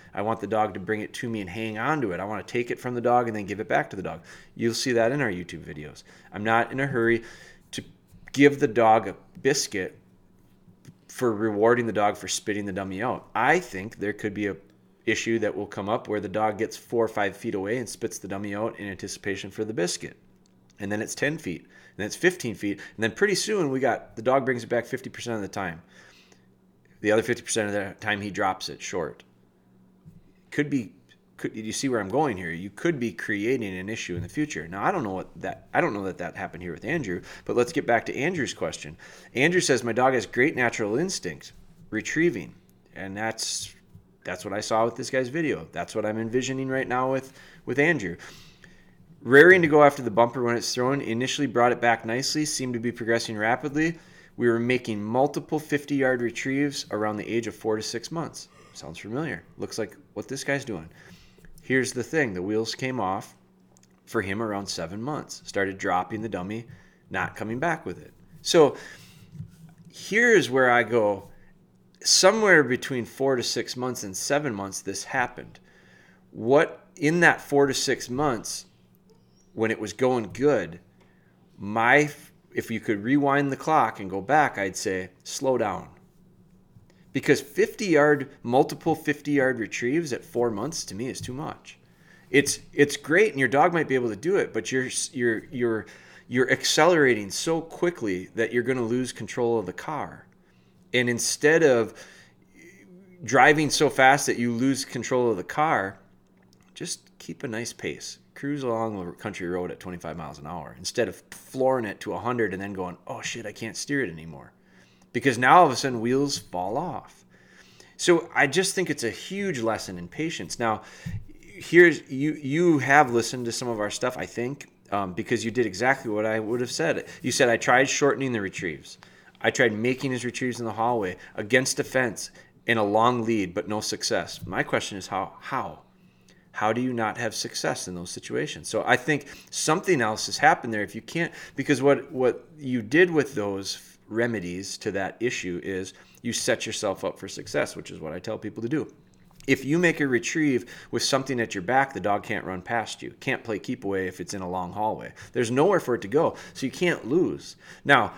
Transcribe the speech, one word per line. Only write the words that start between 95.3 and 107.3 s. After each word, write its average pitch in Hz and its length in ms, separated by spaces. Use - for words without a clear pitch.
you're, 113 340
you're 123 240
accelerating 135 800
so 165 320
quickly 113 720
that 110 180
you're 120 120
gonna 127 180
lose 120 300
control 117 480
of 101 80
the 92 60
car. 123 520
And 123 160
instead 147 540
of 120 320
driving 139 460
so 139 220
fast 139 340
that 107 140
you 120 120
lose 123 320
control 123 460
of 104 80
the 87 60
car, 151 560
just - 460
keep - 240